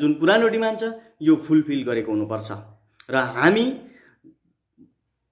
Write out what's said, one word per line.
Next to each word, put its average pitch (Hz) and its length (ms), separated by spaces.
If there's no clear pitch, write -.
जुन 151 160
पुरानो 208 300
डिमान्ड 220 320
छ, 226 40
यो 156 140
फुलफिल 151 480
गरेको 113 280
हुनुपर्छ। 107 380
र 131 40
हामी 196 300